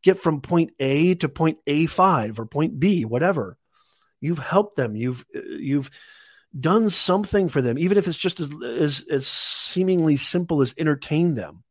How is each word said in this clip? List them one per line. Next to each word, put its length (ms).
get 160
from 220
point 380
A 360
to 140
point 360
A 220
five 520
or 60
point 340
B, 240
whatever. 540
You've 160
helped 380
them. 200
You've, 300
uh, 40
you've 320
done 300
something 600
for 120
them, 180
even 180
if 100
it's 100
just 220
as, 120
as, 460
as 180
seemingly 920
simple 440
as 160
entertain 560
them. 380